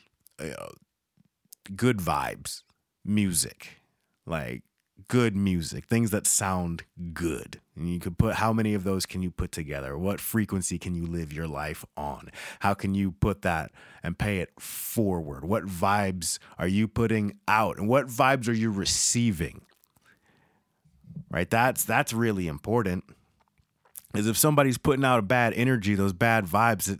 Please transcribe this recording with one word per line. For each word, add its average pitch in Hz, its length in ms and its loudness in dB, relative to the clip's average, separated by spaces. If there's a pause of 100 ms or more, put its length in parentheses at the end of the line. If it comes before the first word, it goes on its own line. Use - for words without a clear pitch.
(400)
you 78 100 -8
know, 50 220 -12 (1040)
good 117 220 2
vibes, 71 680 -4 (420)
music, 95 760 -2 (440)
like, 64 380 -6 (440)
good 117 280 4
music, 92 500 0
things 117 260 2
that 98 140 0
sound 90 580 0 (300)
good. 80 460 -6 (160)
And 82 140 -4
you 87 100 -2
can 85 160 -8
put, 110 200 2
how 110 180 2
many 110 200 2
of 98 100 -2
those 95 220 -2
can - 160 -6
you 90 100 -4
put 90 200 -6
together? 71 460 -8
What 87 240 -2
frequency 95 580 -2
can 90 160 -6
you 85 100 -4
live 85 280 -6
your 80 140 -6
life 76 380 -8 (120)
on? 71 320 -10 (300)
How 101 140 2
can 98 220 -2
you 98 160 2
put 98 300 0
that 82 300 -2 (320)
and 85 140 -6
pay 101 220 0
it 85 200 -6
forward? 82 840 -4
What 90 220 0
vibes 95 720 0 (180)
are 87 100 -2
you 104 200 2
putting 107 500 0 (100)
out? 107 300 2
And 101 120 -2
what 127 180 2
vibes 127 400 2
are 120 60 2
you 113 180 0
receiving? 95 880 0 (1700)
Right? 87 200 -2
That's, 120 340 2
that's 120 300 0
really 110 340 0
important. 92 560 -2 (1120)
Is 107 140 0
if 113 100 0
somebody's 143 400 4
putting 139 260 2
out 127 160 4
a 107 40 0
bad 117 320 2
energy, 113 400 2
those 98 180 2
bad 113 320 2
vibes, 101 440 2
it, 98 100 -4